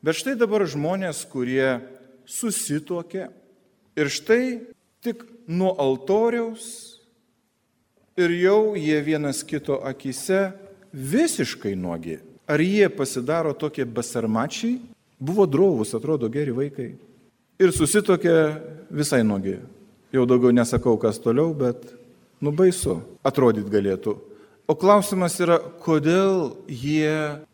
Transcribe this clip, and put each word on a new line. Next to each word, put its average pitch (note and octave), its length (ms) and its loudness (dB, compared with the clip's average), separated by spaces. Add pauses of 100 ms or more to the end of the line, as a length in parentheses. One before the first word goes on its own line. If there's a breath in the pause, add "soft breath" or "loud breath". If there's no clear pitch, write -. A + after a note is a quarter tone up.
bet D#3+ 160 -2
štai C4+ 200 -4
dabar G#3+ 320 2
žmonės, D#3+ 560 -4
kurie C3 560 0 (480)
susituokė E3+ 960 -6 (720)
ir D3 120 2
štai A#3+ 340 0 (580)
tik A#3 240 -6 (240)
nuo F#3 320 0
altoriaus A3 1200 -2 (1160)
ir F3 120 4
jau G3+ 460 4
jie D3+ 240 0
vienas D3 420 -2
kito C#3 440 -4
akyse C#3 640 -4 (420)
visiškai C#3 840 -2
nuogi. E2 420 -6 (280)
Ar D3+ 140 0
jie F#3+ 300 4
pasidaro C#3+ 640 -2
tokie D3 320 -6
basarmačiai? A#2+ 920 -4 (400)
Buvo F3+ 260 2
drovūs, C#3 480 2
atrodo, A#2+ 380 -2
geri C#3 200 -4
vaikai. C3+ 380 -6 (720)
Ir F#3 120 6
susituokė F3 640 2 (540)
visai D3 340 0
nuogi. G2 360 0 (540)
Jau C3 140 4
daugiau B2 240 6
nesakau, A#2+ 480 2
kas A2 220 0
toliau, C#3+ 340 0
bet, B2 380 -4 (500)
nu, D3 80 -2
baisu F3+ 480 2 (220)
atrodyt A2+ 500 2
galėtų. G2+ 460 0 (520 loud breath)
O E3 60 2
klausimas F#3 640 2
yra, E3+ 200 4 (260)
kodėl E3 800 2
jie D3+ 480 -2 (420)